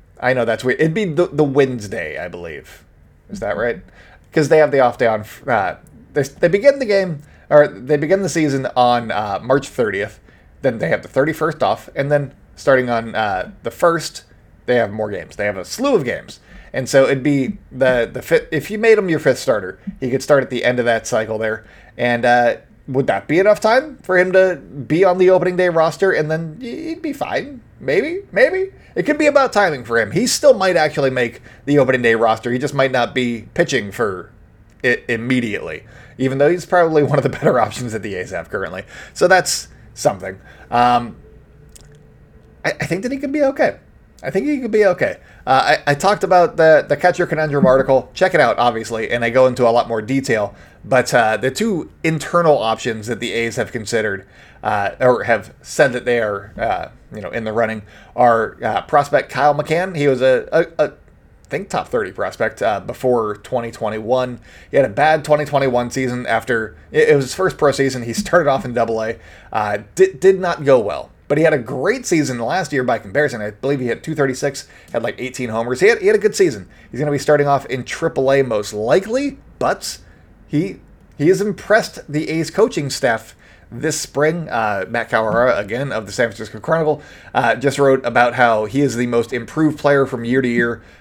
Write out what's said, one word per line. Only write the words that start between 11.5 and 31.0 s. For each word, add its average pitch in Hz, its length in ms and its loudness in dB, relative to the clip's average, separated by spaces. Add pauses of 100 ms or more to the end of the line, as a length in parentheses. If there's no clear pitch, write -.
off, 107 320 -2
and 143 160 -4
then 143 240 0 (220)
starting 127 340 2
on, 113 260 -4
uh, 101 360 -2 (120)
the 117 80 -8
first, 170 520 -2 (420)
they 123 100 2
have 107 160 0
more 107 180 -6
games. 87 260 -10
They 104 100 -4
have 101 120 -2
a 90 80 -8
slew 269 280 -2
of 156 120 2
games. - 340 -8 (320)
And 127 160 -6
so 135 180 6
it'd 131 180 0
be 135 340 0 (120)
the, 127 420 0
the - 100 -10
fifth, - 300 0
if - 200 -4
you 214 60 -6
made 220 200 6
him 190 120 0
your 160 100 2
fifth 127 200 0
starter, 98 380 -2 (220)
he 131 100 -4
could 127 140 -2
start 143 200 4
at - 60 -12
the 123 140 -4
end 123 160 0
of 117 60 0
that 113 200 0
cycle 110 320 -2
there. 110 280 -4 (320)
And, 120 260 0
uh, 120 340 4 (300)
would 135 200 -2
that 98 200 -2
be 156 120 2
enough 208 200 4
time 262 380 0
for 185 200 -2
him 185 140 4
to 185 240 4
be 135 480 -2
on 185 140 4
the 185 120 6
opening 180 280 2
day 180 120 2
roster? 165 440 2
And 156 180 -2
then 160 300 -6
he'd 311 400 -10
be 302 120 -6
fine. 247 480 -6 (180)
Maybe, 247 400 -2 (120)
maybe. 359 400 0 (240)
It 170 80 -2
could 294 140 -2
be 302 100 2
about 277 240 0
timing 160 320 0
for 117 160 -2
him. 104 120 -2
He 196 140 0
still 269 280 4
might 190 240 0
actually 151 320 0